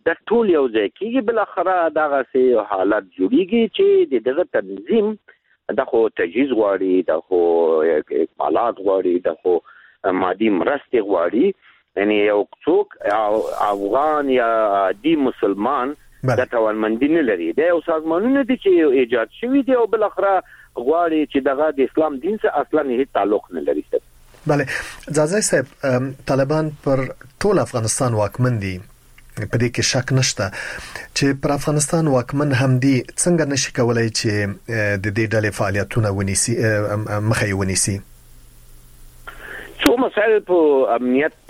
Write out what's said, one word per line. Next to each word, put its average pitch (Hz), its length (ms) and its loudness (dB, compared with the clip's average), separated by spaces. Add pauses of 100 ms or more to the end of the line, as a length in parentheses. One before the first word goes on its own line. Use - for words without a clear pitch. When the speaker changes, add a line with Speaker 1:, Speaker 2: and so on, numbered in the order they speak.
Speaker 1:
دا 165 80 0 (160)
ټول 226 200 2
یو 151 180 4
ځای 107 300 0
کېږي، 233 300 -2
بالاخره 190 480 -2 (240)
دغسې 127 720 2
حالت 98 360 0 (120)
جوړیږي 196 440 2 (140)
چې 196 100 4 (240)
د 113 160 0
دغه 147 160 0 (140)
تنظیم، 110 500 -2 (600)
دا 135 220 -2
خو 113 180 4
تجهیز 110 420 -2
غواړي، 98 440 2 (160)
دا 80 60 2 (120)
خو 90 100 2 (840)
اکمالات 87 520 -2
غواړي، 95 400 0 (140)
دا 82 100 -4
خو 90 140 0 (720)
مادي 95 260 0
مرستې 110 500 0 (100)
غواړي. 92 360 0 (500)
یعنی 104 240 0
یو 104 220 2 (240)
څوک 202 220 2 (340)
او 104 100 0 (400)
افغان 139 580 0
یا 123 220 2 (300)
عادي 101 340 0
مسلمان 123 800 -2 (280)
Speaker 2:
بله. 127 120 0
Speaker 1:
دا 127 100 0
توانمندي 110 640 -2
نه 160 140 2
لري. 87 300 -2
دا 151 220 0
یو 160 80 0
سازمانونه 170 640 0
دي 240 140 -2
چې 196 120 0 (320)
ایجاد 117 260 0 (140)
شوي 262 200 0
دي 254 140 2
او 233 120 4
بالاخره 196 560 0 (340)
غواړي 156 440 0 (100)
چې 139 140 0
دغه 143 220 0 (100)
د - 20 -4 (100)
اسلام 156 340 0
دین 202 180 -2
سره - 200 0
اصلاً 147 280 0
هیڅ 127 240 -2
تعلق 101 400 0
نه 80 140 -6
لري. 73 160 -2 (640)
Speaker 2:
بله، 147 180 2 (520)
ځاځی 170 300 2
صاحب، 139 180 0 (180)
ام، 131 280 0 (200)
طالبان 151 380 0 (140)
پر 135 180 0 (400)
ټول 196 180 2
افغانستان 113 540 -2
واکمن 113 520 0
دي، 92 80 -4 (640)
په 110 200 -4
دې 120 180 2
کې - 60 -2 (100)
شک 131 280 -2
نشته. 101 320 -2 (640)
چې 143 100 0 (160)
پر 143 140 0
افغانستان 151 520 0
واکمن 139 520 0
هم 131 260 2
دي، 139 160 4
څنګه 170 420 0 (100)
نشي - 260 -4
کولای 117 300 2
چې، 113 200 -2
اه، 104 680 -2
د 95 100 -4 (100)
دې 113 160 2
ډلې 107 240 0
فعالیتونه 101 600 -2
ونیسي، 98 380 -2
اه، 104 360 0
ام، 107 160 -4
ام، 104 200 -2
مخه 107 200 0
یې 98 40 -2
ونیسي؟ 95 440 -2 (1800)
Speaker 1:
څو 247 160 4
مسایل 214 420 2
په 143 560 4
امنیت، 127 420 0 (120)